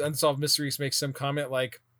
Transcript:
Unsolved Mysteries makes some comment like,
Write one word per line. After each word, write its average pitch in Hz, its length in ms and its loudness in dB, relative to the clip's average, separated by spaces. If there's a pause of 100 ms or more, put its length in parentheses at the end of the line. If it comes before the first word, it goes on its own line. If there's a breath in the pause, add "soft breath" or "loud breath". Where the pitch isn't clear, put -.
Unsolved 147 360 2
Mysteries 147 380 0
makes 139 200 -2
some 139 160 -2
comment 143 360 -2
like, 131 320 0 (180)